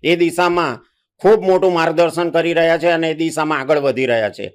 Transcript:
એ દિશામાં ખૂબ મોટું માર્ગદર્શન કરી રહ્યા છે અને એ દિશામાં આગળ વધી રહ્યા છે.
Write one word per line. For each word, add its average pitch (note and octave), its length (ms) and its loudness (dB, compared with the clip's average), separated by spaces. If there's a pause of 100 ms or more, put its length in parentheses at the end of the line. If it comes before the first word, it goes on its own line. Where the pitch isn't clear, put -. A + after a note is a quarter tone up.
એ E3+ 140 2
દિશામાં E3+ 600 0 (440)
ખૂબ G#3 180 4
મોટું F#3 320 2
માર્ગદર્શન E3 580 0
કરી E3 220 0
રહ્યા E3 260 2
છે E3 100 0
અને E3 220 0
એ D#3 40 -4
દિશામાં D#3 460 -4
આગળ D3 180 0
વધી C3 280 0
રહ્યા A2+ 240 0
છે. G2+ 240 -12